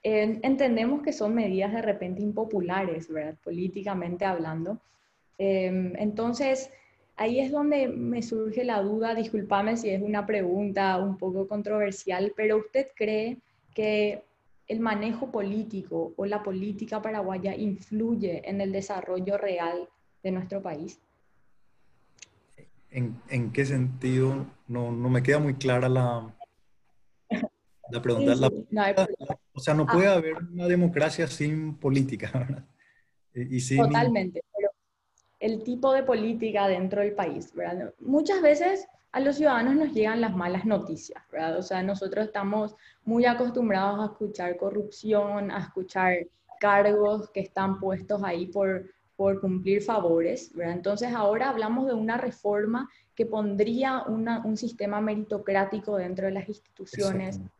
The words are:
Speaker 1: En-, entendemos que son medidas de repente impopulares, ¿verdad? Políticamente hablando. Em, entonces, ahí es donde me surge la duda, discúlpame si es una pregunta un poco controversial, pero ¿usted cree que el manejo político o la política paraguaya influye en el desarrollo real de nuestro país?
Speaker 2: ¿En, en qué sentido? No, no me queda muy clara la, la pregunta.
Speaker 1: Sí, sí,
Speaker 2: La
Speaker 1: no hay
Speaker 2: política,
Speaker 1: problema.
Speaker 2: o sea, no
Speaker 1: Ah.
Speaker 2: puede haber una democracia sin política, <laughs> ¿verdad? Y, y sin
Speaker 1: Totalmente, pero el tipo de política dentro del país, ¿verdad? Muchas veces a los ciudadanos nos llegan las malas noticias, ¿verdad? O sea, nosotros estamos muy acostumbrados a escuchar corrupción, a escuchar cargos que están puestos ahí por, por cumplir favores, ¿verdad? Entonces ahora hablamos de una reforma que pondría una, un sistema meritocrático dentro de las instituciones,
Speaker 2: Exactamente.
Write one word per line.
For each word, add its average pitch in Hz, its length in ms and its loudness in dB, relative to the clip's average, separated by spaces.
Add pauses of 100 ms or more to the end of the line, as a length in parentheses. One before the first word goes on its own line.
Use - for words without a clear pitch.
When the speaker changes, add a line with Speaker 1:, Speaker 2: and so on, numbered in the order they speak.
Speaker 1:
En-, 214 400 2
entendemos 262 600 2
que 302 100 0
son 214 220 0
medidas 202 380 0
de 226 80 -2
repente 196 400 -4
impopulares, 190 840 -2
¿verdad? 156 360 -6
Políticamente 180 800 -4
hablando. 165 560 -2 (560)
Em, 185 600 0
entonces, 240 720 -2 (460)
ahí 240 220 0
es 269 120 0
donde 294 360 2
me 240 360 -2
surge 220 400 -2
la 220 180 0
duda, 220 340 0
discúlpame 214 640 0
si 226 140 -2
es 190 100 0
una 208 240 -2
pregunta 196 720 0
un 190 200 -2
poco 190 300 -2
controversial, 208 880 -2
pero 214 220 2
¿usted 262 380 0
cree 220 420 -2 (360)
que 214 500 0 (440)
el 226 120 -4
manejo 226 520 -2
político 196 840 -4
o 196 100 -4
la 208 180 -4
política 202 580 -6
paraguaya 196 540 -4
influye 214 960 -4
en 196 120 -2
el 196 100 -2
desarrollo 190 680 -4
real 180 520 -4 (340)
de 190 80 -4
nuestro 185 300 -4
país? 170 380 -10 (1900)
Speaker 2:
¿En, 123 400 -6
en 120 220 -2
qué 139 140 2
sentido? 131 800 0 (220)
No, 120 240 -4
no 120 180 0
me 127 140 4
queda 139 160 4
muy 143 160 0
clara 127 340 2
la, 120 440 0 (1600)
la 120 120 -4
pregunta. 131 340 4
Speaker 1:
Sí, - 40 0
sí, - 20 4
Speaker 2:
La 131 80 6 (200)
Speaker 1:
no 214 120 2
hay 196 120 4
Speaker 2:
política, 190 120 6 (220)
Speaker 1:
problema. - 120 -6 (140)
Speaker 2:
o 135 60 -12
sea, 151 140 2
no 151 140 4
Speaker 1:
Ah. 170 60 2
Speaker 2:
puede 185 140 6
haber 160 300 4 (140)
una 175 160 -2
democracia 170 600 4
sin 156 480 -2
política, 131 560 0
<laughs> - 20 -10
¿verdad? 131 320 -4 (680)
Y, 127 240 -4
y - 20 0
sin 135 240 2
Speaker 1:
Totalmente, 214 600 2 (120)
pero - 140 0 (720)
el 220 240 -4
tipo 247 300 2
de 269 100 4
política 226 640 0
dentro 190 340 0
del 208 120 0
país, 170 400 -4
¿verdad? 175 460 -6
Muchas 311 420 2
veces 339 460 4 (240)
a 254 80 -2
los 277 180 2
ciudadanos 269 380 4
nos 302 180 2
llegan 220 280 2
las 214 140 0
malas 185 300 0
noticias, 190 560 -2 (100)
¿verdad? 165 260 -2
O 190 60 -2
sea, 185 200 -2
nosotros 196 440 -2
estamos 208 480 -2 (300)
muy 233 200 4
acostumbrados 233 720 2
a 214 120 0
escuchar 180 460 -6
corrupción, 202 920 -2
a 196 80 -4
escuchar 185 680 0 (320)
cargos 208 720 4
que 196 100 -6
están 190 380 -2
puestos 190 440 -2
ahí 180 240 -2
por, 190 380 0 (320)
por 196 240 2
cumplir 190 400 2
favores, 180 760 2
¿verdad? 170 200 -4
Entonces 208 380 -2
ahora 220 360 2
hablamos 233 380 0
de 254 60 0
una 220 240 0
reforma 226 720 -2 (260)
que 220 100 2
pondría 220 840 0
una, 226 380 -2
un 220 100 0
sistema 208 460 -4
meritocrático 208 960 -2
dentro 185 300 -4
de 190 60 -2
las 190 140 -6
instituciones, 190 880 -6
Speaker 2:
Exactamente. 95 220 -12